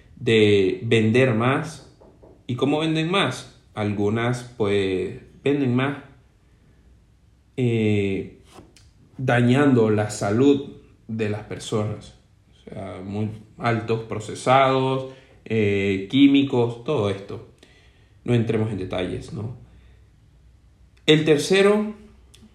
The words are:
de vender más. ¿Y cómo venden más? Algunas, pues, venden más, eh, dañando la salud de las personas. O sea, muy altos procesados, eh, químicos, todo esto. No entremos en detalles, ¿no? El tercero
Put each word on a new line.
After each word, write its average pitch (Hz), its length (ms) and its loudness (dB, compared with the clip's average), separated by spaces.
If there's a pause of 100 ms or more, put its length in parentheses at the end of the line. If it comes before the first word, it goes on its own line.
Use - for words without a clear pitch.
(160)
de 104 680 4
vender 113 500 2
más. 131 600 -2 (540)
¿Y 123 80 -6
cómo 143 240 0
venden 160 320 -2
más? 170 480 -4 (140)
Algunas, 107 840 -4
pues, 95 640 -2 (240)
venden 135 320 0
más, 135 220 -2 (1600)
eh, 104 840 0 (800)
dañando 123 720 4
la 107 200 0
salud 117 680 2 (300)
de 110 220 -4
las 104 140 -6
personas. - 760 -6 (340)
O - 180 -20
sea, 95 340 -14
muy 101 260 -6 (280)
altos 113 460 -2
procesados, 131 1080 0 (320)
eh, 101 680 -2
químicos, 131 760 2
todo 117 240 -2
esto. - 400 -10 (760)
No 117 120 0
entremos 110 360 0
en 95 60 -6
detalles, - 560 -8
¿no? - 240 -10 (1500)
El 156 180 4
tercero 196 720 2 (600)